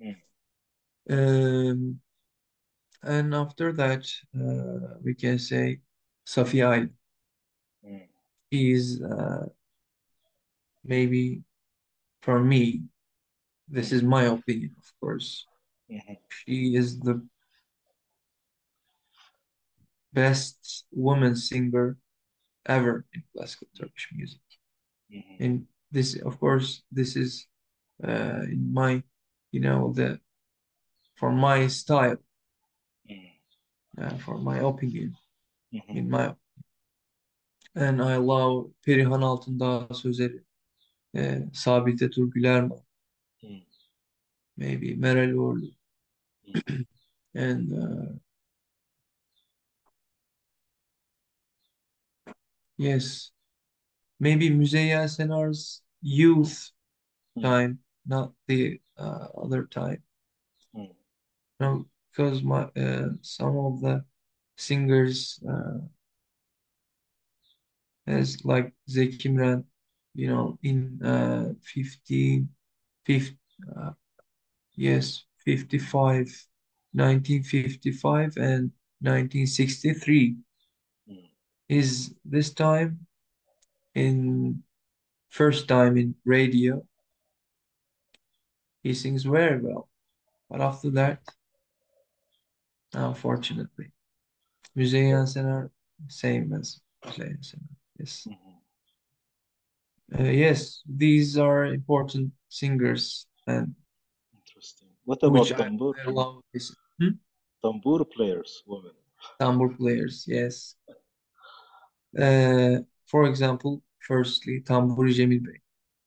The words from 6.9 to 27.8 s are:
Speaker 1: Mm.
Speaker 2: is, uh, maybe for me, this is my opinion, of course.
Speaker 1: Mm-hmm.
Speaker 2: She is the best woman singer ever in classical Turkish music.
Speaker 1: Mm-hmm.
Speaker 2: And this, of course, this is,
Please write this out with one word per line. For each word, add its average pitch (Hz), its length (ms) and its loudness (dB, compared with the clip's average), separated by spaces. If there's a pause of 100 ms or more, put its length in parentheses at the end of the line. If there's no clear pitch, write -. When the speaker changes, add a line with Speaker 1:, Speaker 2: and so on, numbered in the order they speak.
Speaker 1:
Mm. 101 220 -20 (440)
Speaker 2:
is, 127 520 2
uh, 101 440 -6 (1400)
maybe 127 580 0 (800)
for 123 200 4
me, 123 400 4 (840)
this 131 240 -4
is 123 100 4
my 127 220 4
opinion, 117 540 -2
of - 220 -20
course. - 460 -8 (440)
Speaker 1:
Mm-hmm. 104 240 -16 (140)
Speaker 2:
She 127 460 -4
is 123 260 0
the 120 240 -2 (3000)
best - 800 0
woman 131 460 2
singer 123 600 -2 (720)
ever 120 380 0 (100)
in 165 80 -14 (140)
classical - 320 -16 (100)
Turkish - 340 -16
music. - 280 -14 (720)
Speaker 1:
Mm-hmm. 101 320 -12
Speaker 2:
And 123 220 -2 (260)
this, 131 300 -2
of - 180 -8
course, 135 500 0
this 131 240 -4
is, 127 320 -6 (560)